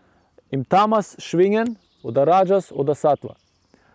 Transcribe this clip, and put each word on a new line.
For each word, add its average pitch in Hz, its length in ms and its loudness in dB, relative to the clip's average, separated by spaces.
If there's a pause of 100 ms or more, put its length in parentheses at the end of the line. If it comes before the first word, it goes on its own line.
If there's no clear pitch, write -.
(520)
im 135 180 -6
Tamas 214 480 0
schwingen 214 600 -2 (240)
oder 131 240 0
Rajas 185 440 2
oder 143 220 -2
Sattva. 143 420 -2 (600)